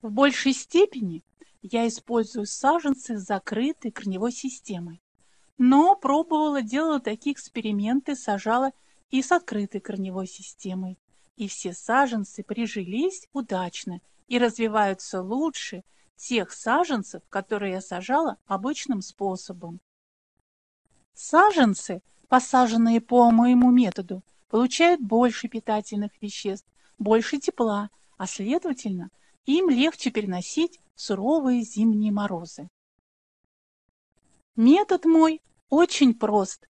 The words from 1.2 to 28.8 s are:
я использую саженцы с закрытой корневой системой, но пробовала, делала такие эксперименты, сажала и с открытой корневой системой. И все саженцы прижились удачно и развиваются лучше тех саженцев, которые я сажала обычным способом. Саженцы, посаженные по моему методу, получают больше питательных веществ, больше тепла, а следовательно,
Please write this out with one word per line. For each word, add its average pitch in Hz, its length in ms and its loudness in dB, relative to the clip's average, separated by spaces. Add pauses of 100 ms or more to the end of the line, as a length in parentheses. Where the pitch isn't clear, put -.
я 233 260 -2
использую 226 580 -4
саженцы 269 720 -2
с 196 40 -10
закрытой 214 680 -4
корневой 202 420 -6
системой, 175 720 -12 (560)
но 285 380 6
пробовала, 302 640 0
делала 277 380 -2
такие 247 340 -6
эксперименты, 220 800 -4
сажала 233 580 -2 (380)
и 262 120 0
с 302 100 0
открытой 208 480 -2
корневой 190 460 -8
системой. 185 720 -12 (380)
И 202 120 -8
все 185 240 -10
саженцы 233 680 -2
прижились 226 920 -6
удачно 185 680 -8 (280)
и 240 100 -2
развиваются 214 840 -2
лучше 240 600 -6 (340)
тех 220 360 -4
саженцев, 247 760 -2
которые 196 460 -6
я 190 60 -6
сажала 220 680 -4
обычным 202 560 -6
способом. 180 760 -10 (1300)
Саженцы, 294 880 2 (260)
посаженные 233 720 4
по 240 300 6
моему 247 400 6
методу, 196 520 0 (260)
получают 294 520 2
больше 226 480 0
питательных 214 720 -6
веществ, 202 460 -10 (320)
больше 226 400 0
тепла, 208 520 -2 (260)
а 190 100 -10
следовательно, 220 840 -6 (340)